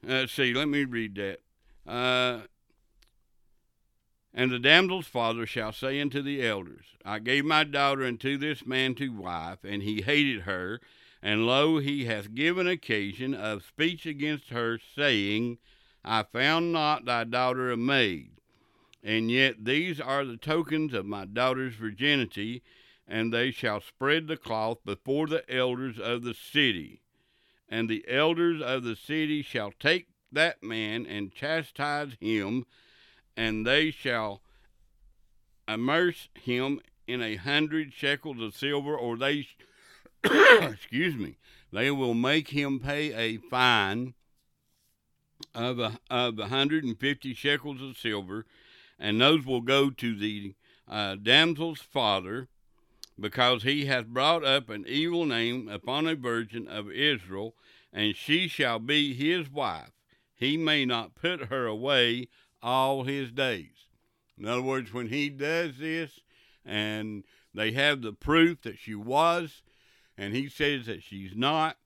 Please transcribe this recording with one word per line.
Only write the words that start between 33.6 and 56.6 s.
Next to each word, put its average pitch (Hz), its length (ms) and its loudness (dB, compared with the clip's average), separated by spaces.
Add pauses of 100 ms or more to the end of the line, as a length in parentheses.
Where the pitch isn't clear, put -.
they 151 240 2
shall 110 520 -4 (1300)
immerse 143 640 -2
him 127 460 -4 (260)
in 123 160 -4
a 110 140 -4
hundred 147 560 -2
shekels 143 480 -4
of 110 160 -8
silver, 143 400 -2
or 120 200 -4
they, 143 260 0
sh-, - 140 -16 (680)
<coughs> - 0 -
excuse 190 920 8
me, 87 220 -6 (340)
they 120 180 2
will 131 240 2
make 135 340 2
him 139 320 -2
pay 143 340 -2
a 113 240 -2
fine 120 760 2 (1400)
of 120 240 -2
a, 113 200 -2 (120)
of 123 280 0
a 104 100 -6
hundred 143 360 0
and 113 140 -2
fifty 135 340 -2
shekels 143 480 -2
of 131 160 -14
silver, 104 480 -4 (540)
and 107 220 0
those 147 260 6
will 127 160 0
go 135 280 4
to 120 240 -4
the, 101 400 -6 (320)
uh, 101 280 -4
damsel's 151 640 2
father, 107 680 0 (720)
because 120 440 2
he 139 240 0
hath 127 200 0
brought 147 380 2
up 135 240 2
an 104 180 -8
evil 165 380 0
name 120 440 -2
upon 127 380 -4
a 160 80 0
virgin 117 540 -4